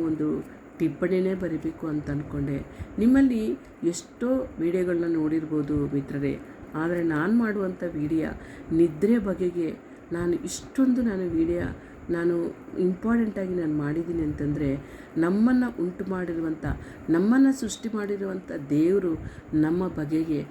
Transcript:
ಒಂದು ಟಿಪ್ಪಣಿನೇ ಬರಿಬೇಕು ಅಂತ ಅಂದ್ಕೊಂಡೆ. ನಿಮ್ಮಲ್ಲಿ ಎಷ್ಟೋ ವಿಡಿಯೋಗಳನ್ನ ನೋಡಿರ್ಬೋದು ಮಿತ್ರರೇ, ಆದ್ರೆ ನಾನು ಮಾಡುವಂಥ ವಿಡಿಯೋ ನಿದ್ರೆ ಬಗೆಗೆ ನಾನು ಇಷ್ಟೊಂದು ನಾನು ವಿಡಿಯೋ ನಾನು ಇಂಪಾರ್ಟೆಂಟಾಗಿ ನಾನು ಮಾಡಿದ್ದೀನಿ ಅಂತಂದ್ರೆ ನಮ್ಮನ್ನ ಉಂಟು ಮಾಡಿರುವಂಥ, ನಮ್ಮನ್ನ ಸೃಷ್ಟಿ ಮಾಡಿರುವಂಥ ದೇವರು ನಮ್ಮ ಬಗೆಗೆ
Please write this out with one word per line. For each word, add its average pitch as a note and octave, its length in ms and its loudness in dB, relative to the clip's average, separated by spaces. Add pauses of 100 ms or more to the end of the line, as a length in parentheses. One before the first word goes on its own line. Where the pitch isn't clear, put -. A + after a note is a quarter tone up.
ಒಂದು D3+ 240 0 (500)
ಟಿಪ್ಪಣಿನೇ F3+ 560 0
ಬರಿಬೇಕು D#3+ 540 -4
ಅಂತ D3+ 220 -4
ಅಂದ್ಕೊಂಡೆ. C#3+ 480 -4 (420)
ನಿಮ್ಮಲ್ಲಿ B3 420 6 (420)
ಎಷ್ಟೋ F3 460 -2 (300)
ವಿಡಿಯೋಗಳನ್ನ F3 540 2
ನೋಡಿರ್ಬೋದು D3+ 640 0 (160)
ಮಿತ್ರರೇ, C#3 400 -2 (420)
ಆದ್ರೆ E3+ 280 0
ನಾನು E3 300 2
ಮಾಡುವಂಥ G#3 500 0 (100)
ವಿಡಿಯೋ D#3 360 0 (420)
ನಿದ್ರೆ E3+ 460 4
ಬಗೆಗೆ F3 520 0 (420)
ನಾನು F3 220 0 (100)
ಇಷ್ಟೊಂದು B3+ 580 0
ನಾನು G3 280 0
ವಿಡಿಯೋ E3+ 380 0 (420)
ನಾನು E3+ 240 2 (460)
ಇಂಪಾರ್ಟೆಂಟಾಗಿ G3 760 0
ನಾನು E3 240 0
ಮಾಡಿದ್ದೀನಿ E3 440 -2
ಅಂತಂದ್ರೆ D3 460 -2 (500)
ನಮ್ಮನ್ನ A3 460 4 (160)
ಉಂಟು F3+ 300 -4
ಮಾಡಿರುವಂಥ, E3 560 -2 (440)
ನಮ್ಮನ್ನ A3 420 6
ಸೃಷ್ಟಿ A#3 440 -4
ಮಾಡಿರುವಂಥ G3 560 -4 (180)
ದೇವರು E3+ 440 4 (400)
ನಮ್ಮ D#3+ 340 2
ಬಗೆಗೆ D#3 520 -2 (120)